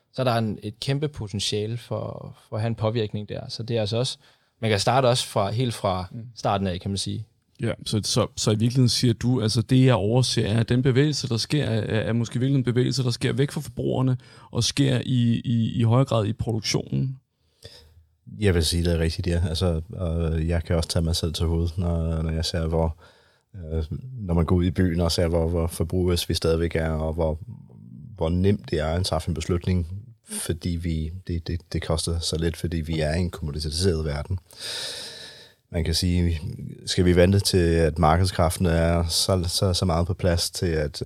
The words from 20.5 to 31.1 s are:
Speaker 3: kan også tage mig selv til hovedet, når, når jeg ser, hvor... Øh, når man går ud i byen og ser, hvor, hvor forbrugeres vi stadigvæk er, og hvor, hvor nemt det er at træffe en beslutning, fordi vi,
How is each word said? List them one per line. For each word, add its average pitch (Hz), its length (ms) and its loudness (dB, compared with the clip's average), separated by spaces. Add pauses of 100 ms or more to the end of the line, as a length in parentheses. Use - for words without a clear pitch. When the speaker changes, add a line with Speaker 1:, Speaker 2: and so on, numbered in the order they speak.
Speaker 3:
kan 90 120 0
også 82 140 0
tage 85 140 0
mig 82 120 0
selv 80 180 -2
til 87 120 -2
hovedet, 82 320 0
når, 82 440 -2
når 80 100 -2
jeg 78 140 -2
ser, 80 220 -2
hvor... 80 300 0 (580)
Øh, 80 280 -4 (360)
når 90 140 -4
man 85 120 4
går 92 100 2
ud 87 100 4
i 92 60 2
byen 90 300 2
og 82 100 2
ser, 87 160 2
hvor, 82 200 2
hvor 85 200 0
forbrugeres 87 600 -2
vi 87 40 -2
stadigvæk 82 420 0
er, 80 140 0
og 78 240 -2
hvor, 80 260 -2 (760)
hvor 82 140 -2
nemt 95 420 2
det 80 80 0
er 76 80 -2
at 87 180 0
træffe 82 240 -2
en 82 40 -2
beslutning, 87 540 -2 (360)
fordi 139 460 -6
vi, 82 440 -4 (140)